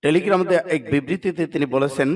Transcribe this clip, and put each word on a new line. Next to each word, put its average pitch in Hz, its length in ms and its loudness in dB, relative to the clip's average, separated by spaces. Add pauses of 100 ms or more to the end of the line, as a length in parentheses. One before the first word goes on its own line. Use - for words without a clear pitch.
টেলিগ্রাম 185 480 2
দেয়া 170 120 4 (120)
এক 143 80 -2 (100)
বিবৃতিতে 165 500 -2 (100)
তিনি 147 220 0
বলেছেন 135 420 0